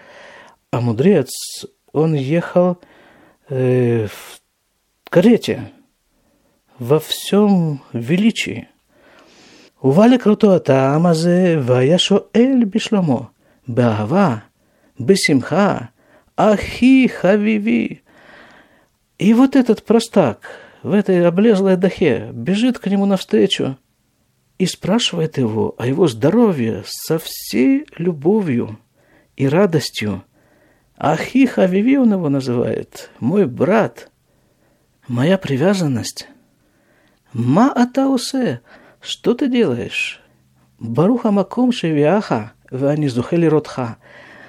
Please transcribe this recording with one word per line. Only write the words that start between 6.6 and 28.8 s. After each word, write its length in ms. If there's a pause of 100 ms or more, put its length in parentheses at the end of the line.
во 220
всем 920
величии. 800 (1120)
"Ували 360
круто 380
атаамазе 1040
ваяшо 720
эль 300
бишломо, 680 (360)
баава, 760 (540)
бесимха, 920 (480)
ахи 720
хавиви". 920 (1160)
И 160
вот 220
этот 280
простак 640 (340)
в 80
этой 340
облезлой 520
дахе 560
бежит 460
к 80
нему 180
навстречу 720 (800)
и 80
спрашивает 720
его 400
о 100
его 200
здоровье 800
со 320
всей 680 (120)
любовью 800 (600)